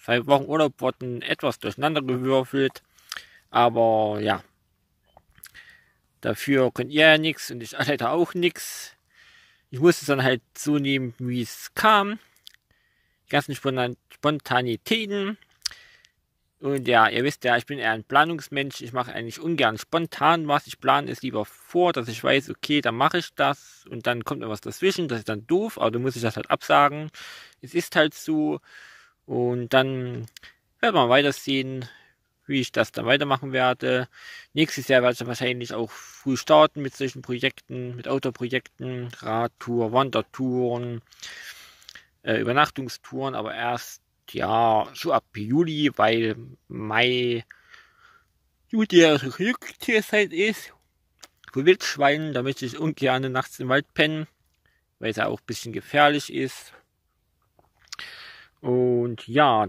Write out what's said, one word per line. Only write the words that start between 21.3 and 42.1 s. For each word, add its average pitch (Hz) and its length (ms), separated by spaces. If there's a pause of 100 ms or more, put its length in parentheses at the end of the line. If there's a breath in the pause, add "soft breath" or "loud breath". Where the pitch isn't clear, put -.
vor, - 480
dass 117 140
ich 113 140
weiß, 135 280
okay, 147 320
dann 117 140
mache 151 220
ich - 160
das. - 540
Und 117 180
dann 120 180
kommt 135 180
etwas 107 180
dazwischen. 175 480
Das 117 120
ist - 80
dann 107 180
doof, 208 320
aber 110 140
dann 120 100
muss 131 140
ich 117 60
das 113 140
halt - 140
absagen. 151 600 (520 loud breath)
Es 131 100
ist 170 240
halt 156 160
so. 151 480 (640 loud breath)
Und 123 480
dann 127 540 (540 loud breath)
werden 220 160
wir 123 120
weiter 139 240
sehen, 131 560 (600 loud breath)
wie 139 100
ich - 120
das 113 200
dann 113 140
weitermachen 139 460
werde. 127 560 (440 loud breath)
Nächstes 151 360
Jahr 131 140
werde 123 100
ich 120 60
dann 120 100
wahrscheinlich 123 440
auch 113 180
früh - 460
starten 151 460
mit 135 120
solchen 131 280
Projekten, 123 720
mit 120 120
Outdoor-Projekten, 127 1000 (120)
Radtour, 117 720
Wandertouren, 123 1080 (1200 loud breath)